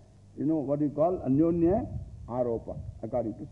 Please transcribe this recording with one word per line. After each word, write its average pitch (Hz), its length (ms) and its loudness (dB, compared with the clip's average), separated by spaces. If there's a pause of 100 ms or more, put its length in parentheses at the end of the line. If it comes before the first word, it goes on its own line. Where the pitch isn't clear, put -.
(380)
you 131 80 -4
know 160 120 2
what 143 240 0
you 147 80 2
call 160 380 2
Anyonya 170 600 4 (420)
Aropa. 117 460 -2 (280)
According 113 320 -2
to 104 160 -12